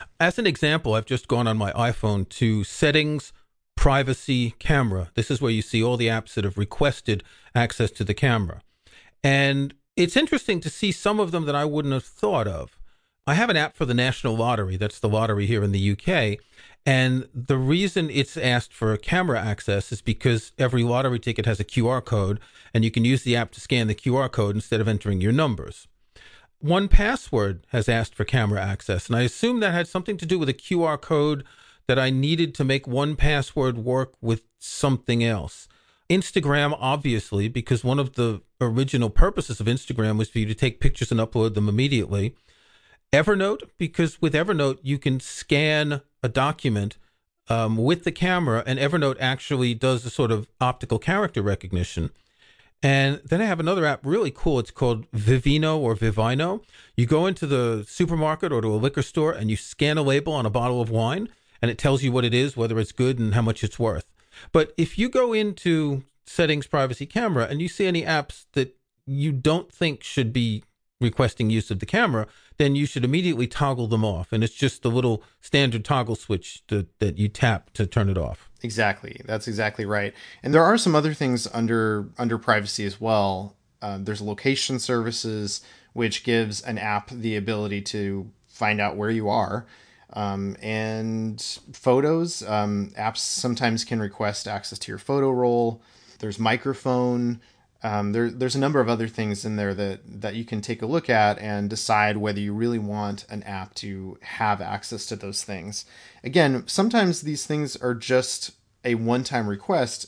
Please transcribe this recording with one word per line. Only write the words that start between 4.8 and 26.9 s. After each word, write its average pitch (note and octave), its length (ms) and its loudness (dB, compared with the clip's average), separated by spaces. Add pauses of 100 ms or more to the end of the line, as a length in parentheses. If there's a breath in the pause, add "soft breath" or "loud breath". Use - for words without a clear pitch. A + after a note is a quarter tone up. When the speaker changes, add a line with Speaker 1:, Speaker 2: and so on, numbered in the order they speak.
Speaker 1:
This - 160 0
is C3+ 120 -2
where A#2+ 100 2
you A2 80 2
see A2 240 0
all B2 140 0
the A#2 80 2
apps A2+ 280 -2
that G#2 100 0
have F#2+ 120 -2
requested G#2+ 640 0 (320 soft breath)
access A#2 360 0
to - 140 -6
the G2+ 100 0
camera. A2+ 480 0 (600 soft breath)
And C#3 520 2 (200)
it's F3 220 2
interesting C4 440 2
to D#3 100 -8
see G3+ 220 0
some G#3 280 0
of F3+ 100 0
them E3 140 -2
that C#3+ 100 0
I C#3+ 120 0
wouldn't D3 280 0
have C3 100 -2
thought D#3 440 -4
of. D2+ 300 -10 (480)
I C#3 80 2
have A3+ 160 2
an F3+ 60 2
app D3+ 200 -2
for D#3+ 80 -2
the B2 100 0
National B2 420 0
Lottery. A2 400 0
That's G#2 240 -4
the A2+ 80 0
lottery G#2+ 380 0
here G#2+ 160 2
in G2+ 100 2
the G2+ 60 2
U G2 180 2
K. A#2+ 420 0 (460 soft breath)
And C3 500 2
the C3 220 0
reason E3 540 2
it's C3 260 -2
asked B2+ 380 0
for A2 240 0
camera E3+ 420 0
access G2+ 500 -2
is - 120 -8
because A2+ 560 0
every B2 240 2
lottery B2 360 0
ticket A2+ 280 -2
has G#2+ 120 2
a G2+ 60 -2
Q A#2 240 0
R B2+ 140 0
code, G2+ 360 0 (360 loud breath)
and A2 100 4
you A2+ 60 2
can A2+ 160 4
use B2+ 160 4
the A#2+ 120 2
app A#2 180 0
to - 100 -20
scan A#2+ 240 2
the G#2+ 80 2
Q B2 220 0
R C3+ 120 2
code G#2 260 0
instead G#2+ 280 0
of G#2+ 60 0
entering G2+ 340 0
your G#2+ 100 4
numbers. B2+ 560 -2 (680 loud breath)
One F#3 300 2
Password C3 800 4